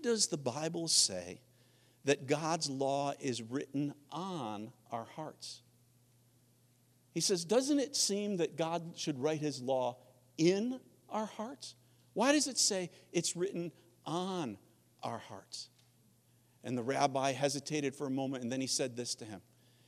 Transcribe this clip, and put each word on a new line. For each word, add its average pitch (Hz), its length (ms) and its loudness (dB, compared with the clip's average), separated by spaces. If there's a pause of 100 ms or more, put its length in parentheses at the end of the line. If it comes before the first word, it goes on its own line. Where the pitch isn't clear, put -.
does 226 260 2
the 170 100 -2
Bible 156 500 -4
say 90 540 2 (640)
that 139 220 4
God's 156 420 0
law 139 500 0
is 123 220 -2
written 143 520 -4 (180)
on 127 600 -6 (200)
our 117 140 -6
hearts?" - 560 -12 (1500)
He 170 60 -2
says, 170 260 2
"Doesn't 269 340 4
it - 160 -2
seem 202 420 2
that 156 180 0
God 165 400 -2
should 143 240 -2
write 151 220 2
his 139 200 -2
law 123 360 0 (400)
in 202 420 4 (300)
our 214 160 -2
hearts? - 500 -10 (380)
Why 254 180 6
does 294 160 6
it 240 100 -2
say 185 340 2 (200)
it's - 240 2
written 175 360 -2 (340)
on 170 520 -2 (440)
our 117 160 -4
hearts?" - 520 -12 (920)
And 123 140 -2
the 117 60 -2
rabbi 135 480 2
hesitated 139 640 -2
for 147 100 -6
a 131 60 -4
moment, 135 320 -2
and 120 80 -4
then 131 100 -2
he 131 60 -2
said 127 280 -2
this 120 200 -6
to 117 100 -14
him. 104 160 -10 (460)